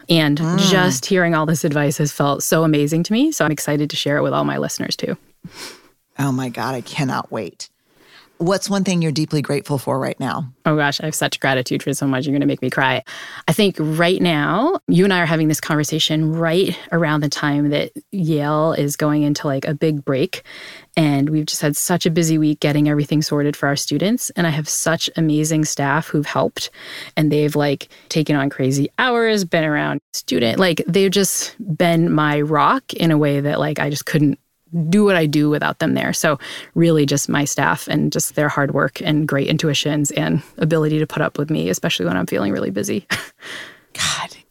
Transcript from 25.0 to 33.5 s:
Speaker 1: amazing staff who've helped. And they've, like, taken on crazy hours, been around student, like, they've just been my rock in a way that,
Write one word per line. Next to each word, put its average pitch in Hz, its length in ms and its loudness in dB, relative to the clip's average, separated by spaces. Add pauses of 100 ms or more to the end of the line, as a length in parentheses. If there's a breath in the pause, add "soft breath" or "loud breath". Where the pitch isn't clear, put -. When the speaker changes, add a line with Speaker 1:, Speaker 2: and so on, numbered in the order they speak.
Speaker 1:
amazing 156 480 2
staff 143 440 -2
who've 147 180 -2
helped. - 420 -4 (480 loud breath)
And 156 160 2
they've, 147 240 2
like, 143 320 0 (220 loud breath)
taken 151 260 2
on 139 140 0
crazy 139 480 0
hours, 226 480 2
been 165 180 0
around 147 380 -2 (100)
student, 240 460 -2
like, 180 280 2
they've 196 240 2
just - 440 -2 (240)
been 170 340 4
my 147 300 2
rock 151 500 2
in 165 180 0
a 151 60 4
way 143 240 2
that, 143 200 0